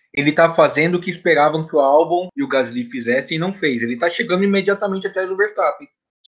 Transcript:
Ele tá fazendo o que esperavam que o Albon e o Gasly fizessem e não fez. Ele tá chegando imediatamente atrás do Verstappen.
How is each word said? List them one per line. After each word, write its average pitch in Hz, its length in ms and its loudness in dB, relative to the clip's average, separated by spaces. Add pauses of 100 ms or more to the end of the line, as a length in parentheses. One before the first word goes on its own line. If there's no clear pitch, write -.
(140)
Ele 143 180 2
tá 165 180 4
fazendo 165 440 2
o 175 60 -2
que 175 100 -8
esperavam 156 560 2
que 160 100 -6
o - 20 6
Albon 165 560 2
e 139 80 -6
o 131 60 -4
Gasly 123 380 -2
fizessem 123 500 -4
e - 20 -4
não 180 140 -4
fez. 135 300 -4
Ele 120 160 -4
tá 170 100 0
chegando 175 360 -2
imediatamente 196 640 -2
atrás 190 220 -6
do 190 80 -6
Verstappen. 185 500 -4 (420)